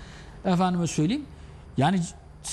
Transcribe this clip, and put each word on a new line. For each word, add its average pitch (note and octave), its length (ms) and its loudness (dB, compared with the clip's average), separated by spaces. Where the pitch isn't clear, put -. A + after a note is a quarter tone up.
Efendime F3+ 420 4
söyleyeyim. A3 380 2
Yani D#3+ 220 6
c-, E3+ 40 2